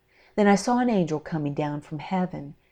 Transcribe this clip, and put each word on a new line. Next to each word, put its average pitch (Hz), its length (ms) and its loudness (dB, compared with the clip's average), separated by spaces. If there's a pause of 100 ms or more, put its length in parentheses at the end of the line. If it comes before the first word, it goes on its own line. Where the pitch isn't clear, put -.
(360)
Then 208 120 6
I 202 80 8
saw 240 240 2
an 247 100 2
angel 160 300 0
coming 147 340 -4
down 147 280 -4
from - 180 -10
heaven, 160 560 -6 (160)